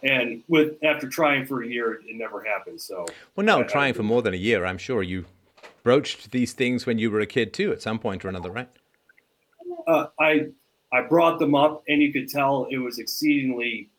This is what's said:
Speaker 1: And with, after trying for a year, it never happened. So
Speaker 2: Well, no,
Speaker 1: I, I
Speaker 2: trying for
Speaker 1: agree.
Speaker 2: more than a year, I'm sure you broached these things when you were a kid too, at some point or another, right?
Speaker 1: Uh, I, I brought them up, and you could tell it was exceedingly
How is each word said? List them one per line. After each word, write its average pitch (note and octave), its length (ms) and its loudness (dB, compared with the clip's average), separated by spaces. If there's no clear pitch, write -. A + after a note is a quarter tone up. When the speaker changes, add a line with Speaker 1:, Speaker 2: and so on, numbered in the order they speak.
Speaker 1:
And A#2+ 440 -2
with, D#3 360 2
after D3 260 0
trying C#3+ 380 0
for C3 160 -6
a A#2 40 -8
year, A#2 260 -4
it A2 220 -16
never G#2+ 280 -10
happened. G#2+ 360 -8
So F2 280 -10
Speaker 2:
Well, G3 100 0
no, G#3 120 6
Speaker 1:
I, B2+ 40 4
I - 20 4
Speaker 2:
trying C#3 300 0
for - 80 -4
Speaker 1:
agree. G#2+ 80 0
Speaker 2:
more A#2+ 120 4
than G#2+ 120 0
a F#2 40 -2
year, G2 280 2
I'm F#2 120 -2
sure A2+ 260 -2
you F2+ 220 -6
broached - 480 2
these B2 220 0
things B2 320 0
when A2+ 140 0
you A2+ 100 2
were G#2+ 100 0
a G#2+ 60 0
kid A2+ 280 -2
too, G3 180 -2
at - 100 -6
some A2+ 160 -4
point G2 260 -6
or F#2+ 60 -6
another, F2+ 220 -8
right? B2 180 -10
Speaker 1:
Uh, D3+ 200 4
I, D#3 280 4
I B2+ 80 2
brought E3 380 4
them D3 160 2
up, D3+ 320 2
and D3 140 4
you C#3+ 120 2
could C3+ 160 -4
tell C#3 400 0
it C3+ 80 -4
was B2 220 -6
exceedingly A#2+ 1000 -2